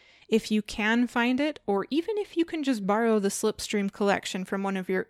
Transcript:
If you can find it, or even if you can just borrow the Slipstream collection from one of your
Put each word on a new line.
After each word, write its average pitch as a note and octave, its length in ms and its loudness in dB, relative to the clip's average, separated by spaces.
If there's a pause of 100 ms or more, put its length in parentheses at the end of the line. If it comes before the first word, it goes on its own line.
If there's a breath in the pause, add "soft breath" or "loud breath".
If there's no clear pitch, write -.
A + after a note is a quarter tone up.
(300 soft breath)
If A3 220 2
you G#3+ 100 2
can A3+ 460 0
find B3 320 0
it, D4 260 -2
or G3 240 0
even E4 280 -2
if G4+ 200 -4
you E4 80 4
can E4 160 -6
just B3 240 0
borrow A3 340 4
the G3 100 2
Slipstream G#3 600 -2
collection G3+ 540 0
from G3 180 -4
one G3 140 -2
of F#3 120 -6
your F#3 200 0